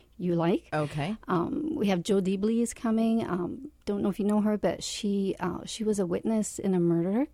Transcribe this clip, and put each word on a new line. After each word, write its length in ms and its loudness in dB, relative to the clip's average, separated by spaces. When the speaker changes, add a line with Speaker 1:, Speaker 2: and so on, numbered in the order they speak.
Speaker 1:
you 160 0
like. 380 2
Speaker 2:
Okay. 420 -2
Speaker 1:
Um, 480 -2
we 120 0
have 140 0
Jo 200 2
Deebly 400 0
is 100 -2
coming. 560 0
Um, 420 -4
don't 180 -2
know 60 2
if 100 -2
you 60 0
know 160 4
her, 160 2
but 260 0
she, 580 -2
uh, 260 -4
she 180 -6
was 140 2
a 80 2
witness 520 0
in 160 0
a 60 4
murder 540 2